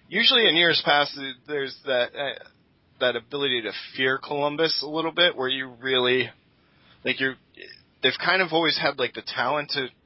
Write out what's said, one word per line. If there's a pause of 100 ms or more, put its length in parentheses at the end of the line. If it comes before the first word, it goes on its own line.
usually
in
years
past,
uh, (260)
there's
that,
uh, (580)
that
ability
to (260)
fear
Columbus
a
little
bit,
where
you (140)
really, (760)
like,
you're, (680)
they've
kind
of
always
had,
like,
the
talent
to (180)